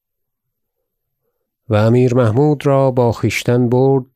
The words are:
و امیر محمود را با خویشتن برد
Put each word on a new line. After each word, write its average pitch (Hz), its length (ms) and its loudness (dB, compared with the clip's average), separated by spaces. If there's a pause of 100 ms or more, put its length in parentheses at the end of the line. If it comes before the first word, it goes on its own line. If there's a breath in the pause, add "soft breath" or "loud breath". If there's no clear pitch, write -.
(1700)
و 113 60 -4
امیر 117 400 2
محمود 131 520 0
را 135 240 2
با 123 220 0
خویشتن 120 560 -2
برد 131 360 0 (120)